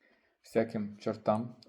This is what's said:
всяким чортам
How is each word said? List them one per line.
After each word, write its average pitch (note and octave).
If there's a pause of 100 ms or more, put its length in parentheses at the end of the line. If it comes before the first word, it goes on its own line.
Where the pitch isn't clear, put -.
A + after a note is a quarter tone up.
(420)
всяким A2
чортам A2+ (140)